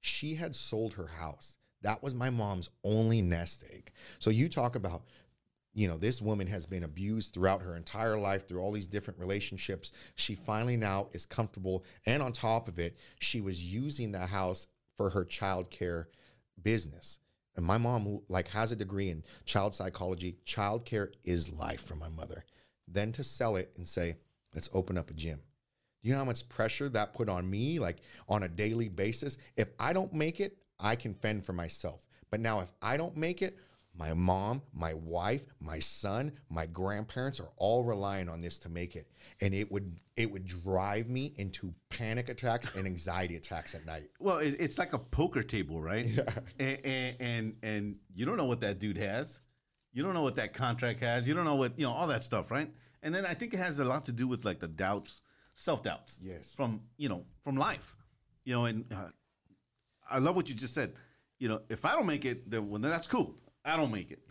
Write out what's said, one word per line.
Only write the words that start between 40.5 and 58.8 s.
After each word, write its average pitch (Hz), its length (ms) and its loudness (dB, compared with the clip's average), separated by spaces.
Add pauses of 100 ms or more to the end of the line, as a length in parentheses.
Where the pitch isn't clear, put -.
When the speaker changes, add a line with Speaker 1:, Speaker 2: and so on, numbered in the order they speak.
Speaker 1:
me 131 260 -2
into 92 380 -6 (160)
panic 120 380 -2
attacks 120 480 0
and 95 100 -2
anxiety 90 480 -2
attacks 82 400 -8
at 78 100 -12
night. 78 240 -10 (120)
Speaker 2:
Well, 185 180 2
it, 147 220 4
it's - 180 0
like 180 140 0
a 123 80 0
poker 143 420 2
table, 82 400 -2
right? 104 240 0
Speaker 1:
Yeah. 120 160 4 (380)
Speaker 2:
And, 135 240 0
and, 127 340 0
and, 117 460 -2
and 104 320 -2 (180)
you 98 100 0
don't 190 120 2
know 175 80 2
what 123 160 2
that 101 180 0
dude 98 200 -2
has. 113 420 -2 (520)
You 131 120 -2
don't 190 100 0
know 165 80 4
what 127 140 2
that 110 180 -2
contract 120 460 0
has. 120 260 2
You 147 80 4
don't 175 100 2
know 151 120 4
what, 123 200 2
you 151 100 2
know, 120 60 2
all 156 140 0
that 123 160 2
stuff, - 300 -2
right? 147 180 0 (320)
And 156 100 -2
then 190 140 0
I 175 80 0
think 233 180 -6
it - 40 -2
has 175 240 0
a 139 40 4
lot 127 200 2
to 127 80 -4
do 123 160 2
with, 123 160 -2
like, 95 160 0
the 87 80 -4
doubts, 95 540 -2 (320)
self-doubts - 680 -2
Speaker 1:
Yes. 90 320 -12
Speaker 2:
from, 113 280 -2 (160)
you 143 100 -2
know, 90 160 -2 (180)
from 139 140 -2
life. 165 400 0 (480)
You 127 100 0
know, 120 120 4
and, 110 260 0